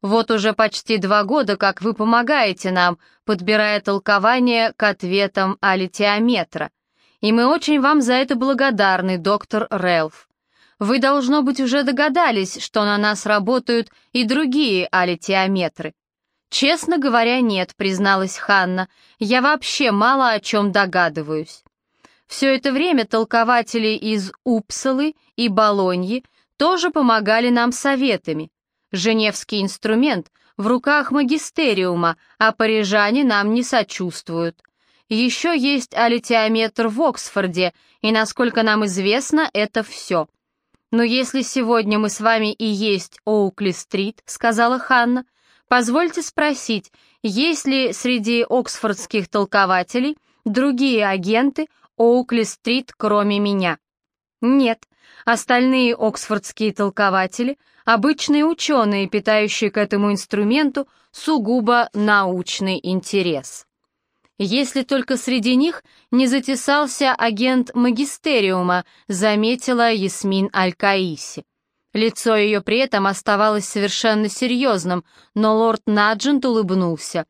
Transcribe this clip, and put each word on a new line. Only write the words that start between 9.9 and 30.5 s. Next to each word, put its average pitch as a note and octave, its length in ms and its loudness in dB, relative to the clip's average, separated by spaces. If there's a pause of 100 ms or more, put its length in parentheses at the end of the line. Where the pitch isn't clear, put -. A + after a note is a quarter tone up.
Вы, A3 200 0
должно C4+ 440 2
быть, C4 180 -2
уже C4+ 220 0
догадались, C4+ 800 0
что G#3 240 -2
на G#3 100 0
нас G#3 300 -2
работают A#3 640 0 (240)
и B3 100 0
другие B3+ 680 0
алитиометры». F3+ 1000 -2 (560)
«Честно D#4+ 500 0
говоря, A#3+ 420 2
нет», G3 360 -2
призналась F#3+ 640 0
Ханна, F#3 500 0 (300)
«я B3 240 0
вообще D4 480 0
мало A#3+ 400 2
о G#3+ 100 -2
чем G3+ 320 -2
догадываюсь». E3 920 -2 (600)
Всё C4+ 280 0
это C4 180 -2
время C#4 320 2
толкователи A3+ 920 0
из G#3 360 -4 (120)
Упсалы C4 720 -2 (200)
и A#3+ 120 0
Болоньи G3 760 0 (320)
тоже E4+ 340 0
помогали A#3 600 2
нам A#3+ 220 2
советами. A#3 800 -2 (400)
Женевский G#3+ 720 -2
инструмент A3 680 0 (260)